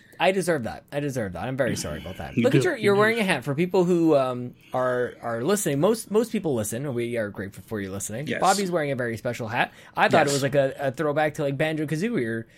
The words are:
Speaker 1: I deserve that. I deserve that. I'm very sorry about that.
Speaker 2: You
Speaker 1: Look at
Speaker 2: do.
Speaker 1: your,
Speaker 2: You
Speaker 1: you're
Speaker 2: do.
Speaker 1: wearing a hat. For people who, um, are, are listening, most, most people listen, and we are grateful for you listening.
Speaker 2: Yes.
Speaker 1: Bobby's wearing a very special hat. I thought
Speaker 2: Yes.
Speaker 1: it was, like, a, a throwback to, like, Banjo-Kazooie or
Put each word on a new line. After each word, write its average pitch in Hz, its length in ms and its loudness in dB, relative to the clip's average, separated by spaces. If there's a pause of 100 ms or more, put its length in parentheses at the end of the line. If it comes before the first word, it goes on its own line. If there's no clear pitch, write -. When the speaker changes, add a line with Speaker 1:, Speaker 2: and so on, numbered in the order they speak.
(180)
Speaker 1:
I 175 140 4
deserve 170 300 0
that. 85 280 -8
I 143 100 -4
deserve 123 340 -4
that. 85 100 -6
I'm 127 140 -4
very 120 180 0
sorry 78 240 -6
about 87 160 -12
that. 71 180 -10
Speaker 2:
You 120 100 2
Speaker 1:
Look 139 100 4
at 135 80 6
Speaker 2:
do. 359 60 2
Speaker 1:
your, 302 100 -2
Speaker 2:
You 214 60 -6
Speaker 1:
you're 202 100 4
Speaker 2:
do. 196 40 4
Speaker 1:
wearing 220 200 4
a 214 60 2
hat. 160 200 0
For 139 100 -4
people 180 300 2
who, 165 320 4
um, 123 380 -2 (180)
are, 123 480 0
are 117 240 -4
listening, 160 360 0
most, 220 300 2
most 226 220 0
people 160 220 0
listen, 117 320 -4
and 135 80 -4
we 120 240 -2
are 104 100 -2
grateful 101 380 -10
for 110 120 -6
you 98 140 -4
listening. 104 340 -8
Speaker 2:
Yes. - 140 -4
Speaker 1:
Bobby's 196 300 2
wearing 156 200 0
a 135 60 -2
very 120 220 -4
special 120 300 -6
hat. 123 220 0 (240)
I 190 140 4
thought 190 160 6
Speaker 2:
Yes. 143 60 0
Speaker 1:
it - 20 0
was, 139 100 0
like, 135 120 0
a, 135 260 4
a 135 120 0
throwback 151 420 0
to, 160 80 -4
like, 139 160 -2
Banjo-Kazooie 156 680 -2
or 113 200 -4 (120)